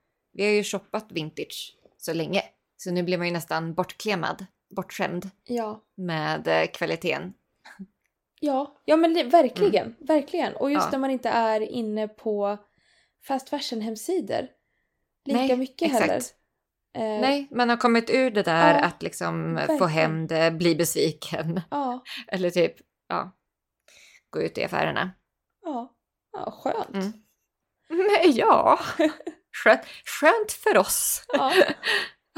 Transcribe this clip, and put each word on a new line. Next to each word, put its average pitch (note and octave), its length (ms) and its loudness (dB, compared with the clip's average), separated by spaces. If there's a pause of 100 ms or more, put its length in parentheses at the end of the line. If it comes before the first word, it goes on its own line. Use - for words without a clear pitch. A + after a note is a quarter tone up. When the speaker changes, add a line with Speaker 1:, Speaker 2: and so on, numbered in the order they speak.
(320)
Speaker 1:
Vi F#3+ 120 -4
har G#3 60 2
ju G#3 140 2
shoppat G#3 480 -6
vintage - 640 -10 (200)
så - 160 -8
länge. E3 300 -2 (340)
Så - 140 -10
nu F3+ 120 0
blir F3 160 -2
man F3 80 -2
ju F3 60 -2
nästan D#3+ 420 -4
bortklemad, F#3 720 -6 (300)
bortskämd F#3+ 540 -6 (140)
Speaker 2:
Ja. A3 360 -6 (140)
Speaker 1:
med, D#3+ 540 -2
eh, D#3+ 180 2
kvaliteten. E3 680 -4 (1040)
Speaker 2:
Ja, C#4+ 440 -2
ja D4+ 120 4
men E4 180 4
det, E4 100 2
verkligen, B3+ 640 4
Speaker 1:
Mm. A#3 100 -14 (100)
Speaker 2:
verkligen. D4+ 500 0
Och C#4 140 -2
just C#4+ 140 2
Speaker 1:
Ja. - 80 -2
Speaker 2:
när C4+ 60 -2
man C4+ 120 -2
inte B3+ 180 -2
är A3 320 2
inne G#3+ 480 -4
på G#3 500 -4 (680)
fast C4 240 -4
fashion-hemsidor A3+ 1000 -4 (760)
lika A3+ 160 0
Speaker 1:
Nej, C4 160 2
Speaker 2:
mycket C4 320 -4
Speaker 1:
exakt. A#3+ 180 2
Speaker 2:
heller. A2+ 160 0 (960)
Eh, G#3+ 40 -2
Speaker 1:
Nej, C#4 300 0
man A#3+ 200 0
har A#3+ 60 2
kommit A#3 340 2
ur C4 200 4
det G#3 120 0
där E3 360 4
Speaker 2:
ja, - 60 0
Speaker 1:
att F3 180 -2
liksom E3 640 -4
få - 60 0
Speaker 2:
verkligen. F#3 180 2
Speaker 1:
hem D#3+ 360 0
det, E3 240 2
bli E3 260 2
besviken. D#3+ 840 -2 (100)
Speaker 2:
Ja. B3+ 340 -6 (120)
Speaker 1:
<laughs> B3+ 120 -16
Eller F3+ 220 -2
typ, E3+ 240 2 (340)
ja, F3 240 -2 (960)
gå D#3 120 -4
ut D#3+ 160 -6
i - 60 -2
affärerna. D#3 460 -2 (520)
Speaker 2:
Ja, C4 320 -8 (380)
ja, - 180 -10
skönt. - 440 -6
Speaker 1:
Mm. G3 180 -4 (760)
<laughs> - 0 -
Nej, F#4 500 4
ja. E4+ 420 6 (840)
Skönt, A#3 160 6 (240)
skönt G#4 480 2
för - 260 2
oss. - 500 0
Speaker 2:
Ja. C#4 300 0
Speaker 1:
<laughs> - 40 10 (760)